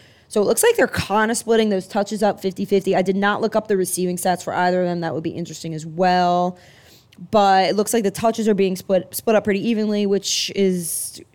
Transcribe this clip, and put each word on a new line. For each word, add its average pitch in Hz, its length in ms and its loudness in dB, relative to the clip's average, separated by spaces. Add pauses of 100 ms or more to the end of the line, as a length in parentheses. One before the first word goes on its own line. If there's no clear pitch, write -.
(280)
So 214 140 0
it 202 40 0
looks - 180 0
like 466 120 4
they're 294 120 2
kinda 214 480 0
splitting 220 340 2
those 190 180 -2
touches 208 360 -2
up 202 160 2
fifty 190 260 -4
fifty. 190 300 2
I 185 80 2
did 190 120 0
not 202 260 0
look 220 140 -2
up 214 120 0
the 208 100 2
receiving 180 400 -2
stats 175 260 -2
for - 100 -6
either 180 280 2
of 175 60 0
them. 175 140 -2
That 165 120 -4
would 160 100 -6
be 170 80 -6
interesting 160 440 -10
as 156 100 -10
well. 180 720 2 (720)
But 196 400 4
it 190 60 -2
looks 202 180 -2
like 233 100 2
the 196 60 0
touches 220 380 -2
are 214 80 4
being 190 200 2
split, - 380 -2
split - 220 0
up 202 80 2
pretty 202 240 0
evenly, 208 400 0
which - 480 -2
is, 185 680 -2 (140)